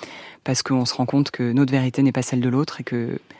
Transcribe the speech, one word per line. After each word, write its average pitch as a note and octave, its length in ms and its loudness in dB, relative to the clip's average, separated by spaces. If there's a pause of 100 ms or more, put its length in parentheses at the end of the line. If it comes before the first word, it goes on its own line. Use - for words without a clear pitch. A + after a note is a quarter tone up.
(440)
Parce C3 180 0
qu'on B2+ 240 0
se - 80 -4
rend B2+ 140 0
compte C#3 240 2
que A#2+ 220 -2
notre C3 180 4
vérité C3 320 2
n'est C3+ 100 6
pas B2+ 80 0
celle B2 180 -2
de B2+ 100 2
l'autre C3+ 320 0
et - 20 -12
que, A#2+ 360 -4 (200)